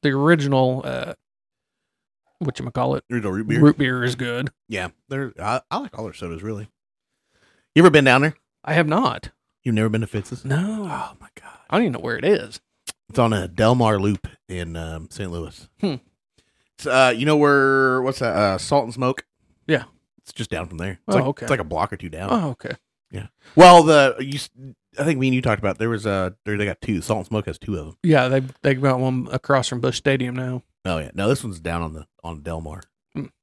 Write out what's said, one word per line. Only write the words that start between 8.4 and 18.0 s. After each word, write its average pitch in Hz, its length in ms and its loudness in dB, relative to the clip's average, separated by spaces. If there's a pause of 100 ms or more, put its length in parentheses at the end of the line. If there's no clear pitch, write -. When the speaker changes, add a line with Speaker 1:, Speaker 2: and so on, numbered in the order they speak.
Speaker 1:
I 147 80 -4
have 160 140 2
not. 170 420 -2 (340)
Speaker 2:
You've 117 120 -2
never 110 120 2
been 110 140 -2
to 107 60 -6
Fitz's? - 360 -10
Speaker 1:
No. 190 380 -4 (100)
Speaker 2:
Oh, - 300 -12
my - 80 -20 (100)
God. - 200 -20 (100)
Speaker 1:
I - 80 0
don't 233 60 2
even 160 100 0
know 117 60 -8
where 120 180 -6
it - 80 -6
is. 165 340 0 (480)
Speaker 2:
It's - 120 -4
on 117 120 4
a 92 160 -2
Del 110 280 2
Mar 110 240 2
Loop 98 280 -2 (220)
in, 87 260 -10
um, 80 340 -12
Saint 95 220 -12
Louis. 82 380 -12 (100)
Speaker 1:
Hmm. 175 160 -4 (800)
Speaker 2:
It's, - 80 -14
uh, 127 300 4
you 117 100 -4
know 151 120 2
where, 135 640 2